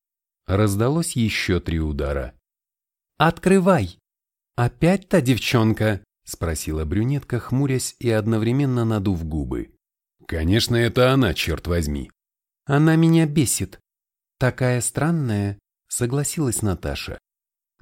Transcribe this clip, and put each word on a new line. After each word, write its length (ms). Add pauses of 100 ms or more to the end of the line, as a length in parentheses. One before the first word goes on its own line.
(460)
Раздалось 680
ещё 440
три 200
удара. 560 (840)
«Открывай!» 800 (580)
«Опять 520
та 140
девчонка?» 840 (280)
спросила 540
брюнетка, 540
хмурясь 600
и 100
одновременно 760
надув 400
губы. 460 (560)
«Конечно, 480
это 360
она, 220
чёрт 340
возьми!» 420 (560)
«Она 300
меня 300
бесит!» 540 (600)
«Такая 420
странная», 800 (280)
согласилась 760
Наташа. 580 (640)